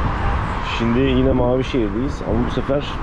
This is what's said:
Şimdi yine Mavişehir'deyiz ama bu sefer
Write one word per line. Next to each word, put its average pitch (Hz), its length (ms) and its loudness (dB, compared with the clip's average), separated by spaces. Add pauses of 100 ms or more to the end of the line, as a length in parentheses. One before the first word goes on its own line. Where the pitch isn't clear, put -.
(800)
Şimdi 117 200 2
yine 131 340 4
Mavişehir'deyiz 127 960 0
ama 117 160 0
bu 117 40 -2
sefer 139 340 -2 (180)